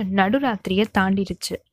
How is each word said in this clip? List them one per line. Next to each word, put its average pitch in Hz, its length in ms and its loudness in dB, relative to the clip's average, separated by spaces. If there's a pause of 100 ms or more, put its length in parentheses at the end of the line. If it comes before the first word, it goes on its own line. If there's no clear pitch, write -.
(120)
நடுராத்திரிய 202 800 0
தாண்டிருச்சு. 190 640 -2 (180)